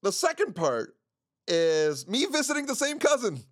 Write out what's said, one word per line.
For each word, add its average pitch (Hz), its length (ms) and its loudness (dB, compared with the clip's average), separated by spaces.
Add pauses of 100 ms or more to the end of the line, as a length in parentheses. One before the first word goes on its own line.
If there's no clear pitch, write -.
The 190 100 0
second 320 420 0
part 135 400 -2 (540)
is 156 580 2
me 247 200 0
visiting 294 400 -2
the 269 100 -4
same 294 240 -2
cousin. 240 400 0 (120)